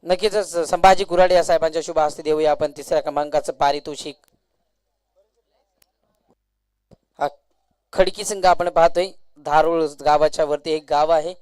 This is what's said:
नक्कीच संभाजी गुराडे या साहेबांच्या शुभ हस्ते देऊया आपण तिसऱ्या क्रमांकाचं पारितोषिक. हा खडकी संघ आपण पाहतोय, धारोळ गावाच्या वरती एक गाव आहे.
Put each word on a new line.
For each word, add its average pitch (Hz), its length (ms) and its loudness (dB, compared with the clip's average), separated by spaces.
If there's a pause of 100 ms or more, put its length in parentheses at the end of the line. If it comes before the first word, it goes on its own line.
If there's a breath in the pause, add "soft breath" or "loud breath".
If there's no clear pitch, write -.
नक्कीच 190 340 -2 (320)
संभाजी 185 340 4
गुराडे 180 320 2
या 170 80 4
साहेबांच्या 160 380 0
शुभ 160 180 -4
हस्ते 151 240 -2
देऊया 151 280 0
आपण 147 260 -2
तिसऱ्या 151 240 -2
क्रमांकाचं 147 520 -4
पारितोषिक. 143 640 -4 (2750)
हा - 360 -10 (680)
खडकी 190 300 0
संघ 196 220 -4
आपण 175 240 4
पाहतोय, 170 420 2 (260)
धारोळ 156 500 0 (180)
गावाच्या 151 400 2
वरती 147 260 -4
एक 151 180 -4
गाव 151 200 0
आहे. 165 320 0